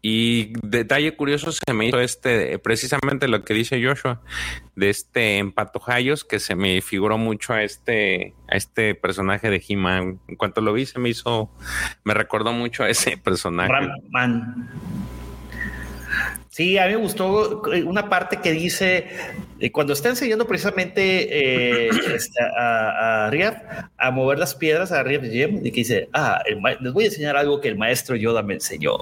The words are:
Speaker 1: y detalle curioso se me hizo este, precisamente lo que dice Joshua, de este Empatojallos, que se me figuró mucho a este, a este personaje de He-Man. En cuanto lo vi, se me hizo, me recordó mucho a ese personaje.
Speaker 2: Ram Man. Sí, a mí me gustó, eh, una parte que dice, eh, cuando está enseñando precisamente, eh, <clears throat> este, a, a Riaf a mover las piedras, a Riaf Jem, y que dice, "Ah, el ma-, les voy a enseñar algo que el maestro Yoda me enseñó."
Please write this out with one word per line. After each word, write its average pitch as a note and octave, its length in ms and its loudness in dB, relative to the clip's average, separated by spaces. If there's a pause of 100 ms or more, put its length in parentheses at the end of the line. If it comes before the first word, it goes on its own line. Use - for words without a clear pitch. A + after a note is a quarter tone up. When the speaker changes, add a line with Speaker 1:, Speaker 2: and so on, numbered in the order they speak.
Speaker 1:
y A2+ 600 2
detalle A#2+ 540 2
curioso D3 360 -2
se - 220 -2
me A2 140 2
hizo B2 120 2
este, A2+ 600 0
precisamente C3+ 680 0
lo A2 160 2
que A2 100 -2
dice A#2 300 0
Joshua, C3 380 0 (560)
de G2 120 6
este G#2 500 2
Empatojallos, A#2+ 840 0
que G#2 160 -2
se - 160 -2
me F#2 260 2
figuró G#2+ 360 0
mucho A2 340 -2
a G#2+ 120 2
este, G2 720 0 (140)
a - 80 0
este G#2+ 400 0
personaje F#2+ 540 -2
de F#2+ 180 2
He-Man. F#2 520 -2 (100)
En G2 80 -12
cuanto G#2+ 240 -2
lo A2 100 2
vi, B2 140 0
se C3 140 -12
me B2 100 0
hizo, A2+ 400 -2 (560)
me G#2 80 0
recordó G#2+ 400 0
mucho A#2+ 300 -4
a G2+ 60 2
ese - 280 0
personaje. F2+ 560 0
Speaker 2:
Ram C#3 160 0 (200)
Man. A#2+ 600 -2 (1800)
Sí, F#3 280 0
a F#3 100 6
mí F#3+ 60 2
me A3 40 0
gustó, G3+ 760 0
eh, F3 100 2
una G3+ 260 -2
parte F#3 320 0
que F3 100 2
dice, F3 560 0 (520)
eh, - 120 0
cuando C#3+ 220 2
está C#3+ 160 2
enseñando A#3+ 380 0
precisamente, F3 1400 2
eh, A2+ 40 2 (120)
<clears throat> - 140 -2
este, - 260 -2 (160)
a, A2+ 680 2
a - 20 0
Riaf F3+ 260 0 (420)
a B2+ 140 2
mover C3 280 2
las F3 160 -2
piedras, E3+ 360 0
a C#3+ 120 2
Riaf C3+ 200 0
Jem, B2+ 420 0
y - 60 -2
que B2 100 0
dice, A2+ 300 0
"Ah, B2+ 340 2
el G#2 140 -2
ma-, A#2 220 2
les B2+ 100 -4
voy F#3+ 120 2
a A3 40 4
enseñar D3 300 0
algo C#3+ 240 2
que C#3 80 0
el G#2 80 -4
maestro B2 380 0
Yoda A2+ 260 2
me G2+ 140 -2
enseñó." D2+ 460 -2